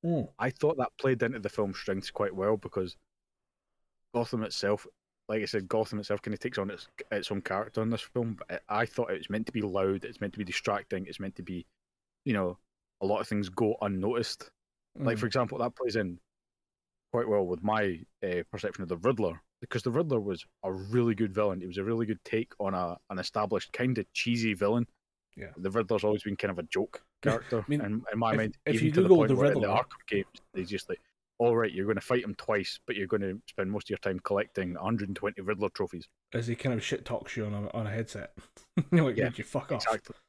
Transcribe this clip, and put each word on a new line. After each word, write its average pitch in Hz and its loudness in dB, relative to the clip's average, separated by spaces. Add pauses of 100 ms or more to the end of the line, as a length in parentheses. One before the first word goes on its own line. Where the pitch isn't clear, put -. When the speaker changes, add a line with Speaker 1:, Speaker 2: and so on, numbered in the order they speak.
Speaker 1:
Mm. 165 2
Speaker 2:
I 123 0
thought 151 0
that 123 0
played 127 4
into 117 0
the 101 -2
film's 98 0
strengths 98 -4
quite 98 -2
well 101 2
because 92 -4 (1160)
Gotham 120 0
itself, 101 0 (420)
like 107 0
I 98 -2
said, 98 -2
Gotham 110 0
itself 101 -4
kinda 104 -4
takes - -4
on 98 -2
its, 95 -10 (240)
its 101 -2
own 101 -2
character 107 -2
in 110 0
this 113 -2
film. 117 -4 (100)
But - -8
I, 104 2
I 117 2
thought 113 -2
it 95 -2
was 78 -10
meant 110 -2
to - -10
be 110 -2
loud, 95 2
it's - -10
meant 101 -6
to - -12
be 101 -4
distracting, 98 -2
it's 80 -14
meant 95 -8
to 92 -12
be, 87 -8 (600)
you 131 2
know, 92 2 (440)
a 101 -2
lot 101 2
of - -4
things 104 0
go 110 2
unnoticed. 104 -2 (480)
Like, 113 0
Speaker 1:
Mm. - -4
Speaker 2:
for 120 -2
example, 120 0
that 123 -2
plays 117 -2
in 92 -2 (920)
quite 120 0
well 104 4
with 90 -4
my, 104 2 (240)
uh, 90 0
perception 95 -6
of 85 -8
the 87 -2
Riddler, 101 2 (200)
because - -4
the 123 0
Riddler 139 2
was 98 -4 (180)
a 95 -2
really 110 2
good 101 0
villain. 98 2
He 90 -8
was 90 -6
a 98 -2
really 113 0
good 107 -4
take - -2
on 98 0
a, 87 -2 (120)
an 95 -6
established 101 -2
kind 123 0
of 104 -6
cheesy 117 2
villain. 107 2 (480)
Speaker 1:
Yeah. - -12
Speaker 2:
The 92 -2
Riddler's 104 2
always 104 2
been 101 -2
kind 101 0
of 90 -4
a 87 -6
joke - -4
Speaker 1:
<laughs> - -20
Speaker 2:
character 117 0
Speaker 1:
I 104 -4
mean, 147 2
Speaker 2:
in, 107 -2
in 107 -2
my 113 4
Speaker 1:
if, 110 2
Speaker 2:
mind, 110 -2
Speaker 1:
if 117 2
Speaker 2:
even 110 4
Speaker 1:
you 156 4
Speaker 2:
to 175 6
the 180 6
Speaker 1:
Google 180 12
Speaker 2:
point 113 6
Speaker 1:
the 131 6
Speaker 2:
where 127 6
in - 4
the 143 2
Speaker 1:
Riddler 95 2
Speaker 2:
Arkham - -2
games, 98 0 (300)
they 185 -4
just - -8
like, 113 -4 (380)
"All 120 6
right, 113 2
you're 95 -2
gonna 101 2
fight 123 2
him 104 -6
twice, - -2
but 120 -2
you're 98 -2
gonna 98 0 (120)
spend 95 -4
most 101 -4
of - -16
your 101 -2
time 92 -2
collecting 98 0
a 82 -8
hundred 101 0
and 98 -4
twenty 101 -4
Riddler 98 0
trophies." 90 -6 (260)
Speaker 1:
as 117 -2
he 117 0
kind 131 -2
of 113 -2
shit - -4
talks - -6
you 110 -2
on 104 -4
a, 104 -4
on 110 -2
a 101 -4
headset. 107 -6 (300)
<laughs> - -2
You're 165 8
like, 131 2
Speaker 2:
Yeah, - 4
Speaker 1:
"Would 117 -2
you 104 -6
fuck - -4
off?" - -2
Speaker 2:
exactly. 110 -2 (140)